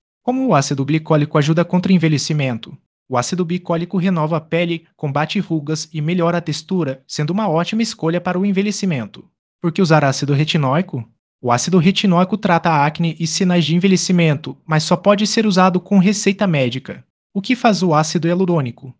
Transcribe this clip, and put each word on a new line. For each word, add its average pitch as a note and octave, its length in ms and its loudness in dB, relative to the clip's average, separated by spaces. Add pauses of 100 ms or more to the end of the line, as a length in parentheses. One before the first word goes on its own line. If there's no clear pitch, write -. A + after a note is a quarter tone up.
(220)
Como C4 260 -2
o G#3+ 60 2
ácido C#3 300 2
glicólico D#3 540 0
ajuda D#3+ 260 2
contra F3+ 300 0
envelhecimento? D3 840 0 (320)
O B2+ 80 -2
ácido F3 280 -2
glicólico F3 520 -4
renova E3 400 0
a D3+ 40 -6
pele, E3+ 440 -2 (100)
combate D3+ 440 -4
rugas D#3 540 -4
e D#3+ 80 -6
melhora E3+ 380 0
a - 20 -4
textura, D#3 680 -4
sendo D3+ 240 -4
uma G#3 160 -2
ótima E3+ 340 0
escolha F3 380 -4
para F3+ 180 -4
o F#3+ 80 0
envelhecimento. F#3+ 760 -2 (380)
Por E3+ 100 -2
que G3+ 100 -2
usar D#3 220 4
ácido C#3 300 0
retinóico? D3 760 -2 (340)
O A#2+ 100 0
ácido E3+ 260 2
retinóico F#3 600 2
trata E3+ 320 0
a D3 160 2
acne D#3 340 -2
e E3 60 -4
sinais F3 400 0
de D#3 100 0
envelhecimento, F3 880 2
mas D#3 180 0
só F3+ 120 0
pode G3+ 300 2
ser G#3+ 200 0
usado F#3 340 4
com G3+ 180 0
receita G3 480 2
médica. C3+ 580 -2 (300)
O G3 80 -6
que B3+ 140 -2
faz G#3 260 2
o F3+ 120 2
ácido D#3 340 0
hialurônico? E3 720 -2